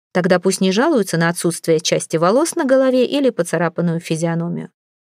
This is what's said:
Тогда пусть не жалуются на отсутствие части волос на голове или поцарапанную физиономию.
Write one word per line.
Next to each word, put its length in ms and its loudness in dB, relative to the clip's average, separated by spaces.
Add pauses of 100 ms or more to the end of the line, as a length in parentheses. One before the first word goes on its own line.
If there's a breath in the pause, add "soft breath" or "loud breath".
(120)
Тогда 280 2
пусть 200 -2
не 120 2
жалуются 460 0
на 100 2
отсутствие 500 0
части 380 -2
волос 400 2
на 80 0
голове 400 4
или 260 0
поцарапанную 720 -2
физиономию. 680 -4 (480)